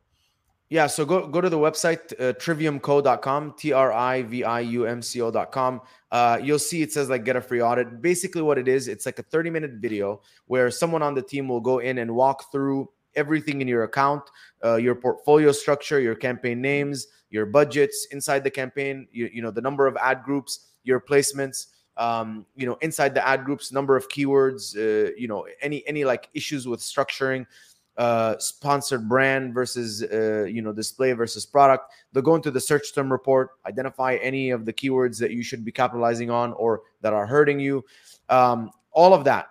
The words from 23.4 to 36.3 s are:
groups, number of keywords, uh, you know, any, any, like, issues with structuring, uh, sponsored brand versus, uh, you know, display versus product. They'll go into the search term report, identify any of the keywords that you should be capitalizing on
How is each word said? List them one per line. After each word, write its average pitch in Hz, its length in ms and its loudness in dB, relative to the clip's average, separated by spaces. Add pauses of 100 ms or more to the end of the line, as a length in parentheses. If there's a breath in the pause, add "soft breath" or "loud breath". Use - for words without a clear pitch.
groups, 143 260 -6
number 135 260 2
of 127 120 -2
keywords, 135 680 0
uh, 107 400 2
you 117 120 -8
know, 95 180 -6 (160)
any, 147 240 -6
any, 147 180 -4
like, 123 300 -2
issues 143 320 -6
with 117 140 -4
structuring, 131 680 -4 (500 soft breath)
uh, 113 420 2
sponsored 135 680 -2
brand 131 460 2
versus, 117 480 -4
uh, 107 420 0
you 107 160 -6
know, 107 120 -6
display 117 420 -2
versus 113 320 -4
product. 139 440 4 (220 soft breath)
They'll 131 100 0
go 160 120 6
into 156 160 0
the 127 100 0
search - 340 0
term 139 160 -2
report, 131 420 2 (120)
identify 127 520 -2
any 131 340 -2
of 113 160 -2
the 110 80 -4
keywords 127 460 0
that 117 100 0
you 120 120 -6
should 117 220 -10
be 113 80 -10
capitalizing 120 560 0
on 117 240 -2